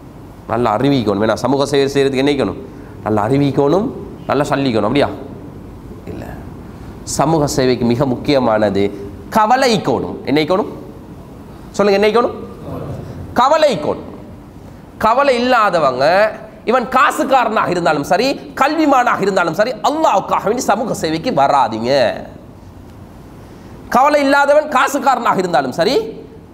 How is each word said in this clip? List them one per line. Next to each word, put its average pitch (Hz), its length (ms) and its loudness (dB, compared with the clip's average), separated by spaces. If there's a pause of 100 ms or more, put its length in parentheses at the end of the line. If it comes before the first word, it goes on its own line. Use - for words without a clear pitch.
(520)
நல்ல 120 140 0 (100)
அறிவு 139 220 2
இருக்கணுமே. 104 340 0
நான் 104 120 0
சமூக 139 280 4
சேவை 139 220 4
செய்யறதுக்கு 135 300 2
என்ன 143 100 2
இருக்கணும்? 101 260 -2 (460)
நல்ல 107 120 0 (100)
அறிவு 139 200 2
இருக்கணும், 143 400 2 (420)
நல்ல 131 200 2
சல்லி 139 180 0
இருக்கணும். 107 220 2
அப்படியா? 127 200 2 (1000)
இல்ல, - 120 -12 (960)
சமூக 147 380 2
சேவைக்கு 127 380 2
மிக 135 200 2
முக்கியமானது 107 680 2 (540)
கவலை 247 380 4
இருக்கணும். 101 400 -2 (140)
என்ன 143 140 2
இருக்கணும்? 190 280 -2 (1040)
சொல்லுங்க, 202 220 4
என்ன 214 120 4
இருக்கணும்? 240 260 0 (1040)
கவலை 302 340 4
இருக்கணும். - 320 -4 (1000)
கவலை 254 360 4
இல்லாதவங்க, 175 640 2 (640)
இவன் 240 160 2 (100)
காசுக்காரனாக 254 800 2
இருந்தாலும் 165 360 0
சரி, 180 180 2 (340)
கல்விமானாக 262 640 2
இருந்தாலும் 180 340 0
சரி, 214 120 2 (180)
அல்லாஹ்வுக்காக 302 600 0
வேண்டி 247 220 -2
சமூக 202 300 0
சேவைக்கு 165 380 -2
வராதீங்க. 123 520 2 (2000)
கவலை 294 300 4
இல்லாதவன் 285 500 4
காசுக்காரனாக 233 680 0
இருந்தாலும் 147 360 0
சரி, 220 160 2 (580)